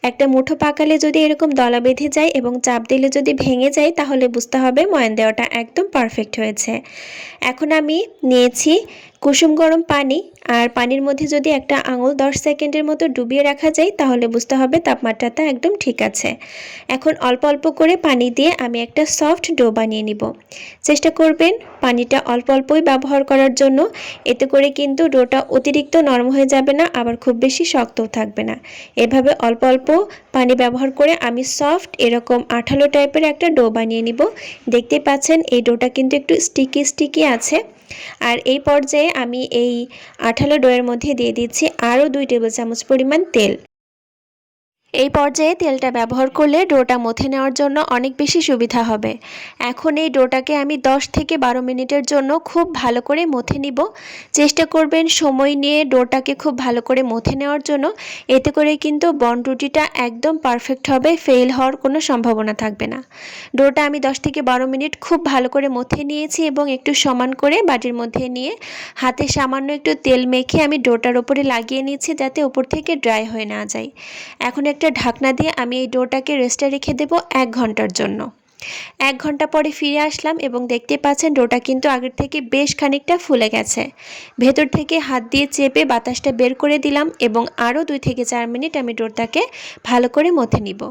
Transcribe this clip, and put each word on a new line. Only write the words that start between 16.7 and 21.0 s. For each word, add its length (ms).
এখন 240
অল্প 160
অল্প 200
করে 160
পানি 240
দিয়ে 280
আমি 220
একটা 220
সফট 260
ডো 140
বানিয়ে 380
নিব। 140
চেষ্টা 260